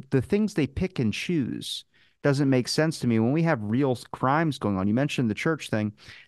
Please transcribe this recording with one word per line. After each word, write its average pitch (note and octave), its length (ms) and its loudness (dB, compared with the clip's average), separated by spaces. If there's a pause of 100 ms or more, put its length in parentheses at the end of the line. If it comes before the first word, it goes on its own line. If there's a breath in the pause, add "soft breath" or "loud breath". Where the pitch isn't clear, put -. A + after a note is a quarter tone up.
the C3+ 120 2
things G#3 320 0
they C#3+ 140 0
pick - 320 -6
and A#2+ 140 0
choose - 680 -4 (400 soft breath)
doesn't C#3 260 4
make B2+ 180 4
sense D#3 320 0
to B2 80 -2
me. A2+ 120 4
When A#2 120 2
we E3 120 2
have D#3 180 0
real B2+ 300 0
s-, A#2 200 -4
crimes C#3+ 460 0
going G2+ 200 0
on, F#2+ 100 0
you G#2 60 2
mentioned C3 360 0
the G#2 60 -2
church - 340 -4
thing, G#2+ 240 -2 (340 loud breath)